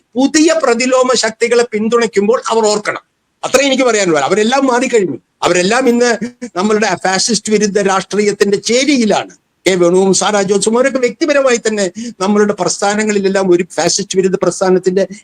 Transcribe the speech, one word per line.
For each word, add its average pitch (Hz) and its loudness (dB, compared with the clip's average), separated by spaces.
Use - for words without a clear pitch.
പുതിയ 311 2
പ്രതിലോമ 254 0
ശക്തികളെ 233 0
പിന്തുണയ്ക്കുമ്പോൾ 226 0
അവർ 226 0
ഓർക്കണം. 208 -2
അത്രേ 262 0
എനിക്ക് 262 0
പറയാനുള്ളൂ. 196 2
അവരെല്ലാം 220 0
മാറിക്കഴിഞ്ഞു. 233 0
അവരെല്ലാം 185 2
ഇന്ന് 240 2
നമ്മളുടെ 208 0
ഫാസിസ്റ്റ് 190 -2
വിരുദ്ധ 208 0
രാഷ്ട്രീയത്തിന്റെ 202 0
ചേരിയിലാണ്. 226 0
കെ 190 2
വേണുവും 185 2
സാറാ 202 0
ജോസും 202 0
അവരൊക്കെ 262 0
വ്യക്തിപരമായി 262 0
തന്നെ 208 -2
നമ്മളുടെ 208 2
പ്രസ്ഥാനങ്ങളിലെല്ലാം 196 -2
ഒരു 175 2
ഫാസിസ്റ്റ് 185 -2
വിരുദ്ധ 185 0
പ്രസ്ഥാനത്തിന്റെ 185 0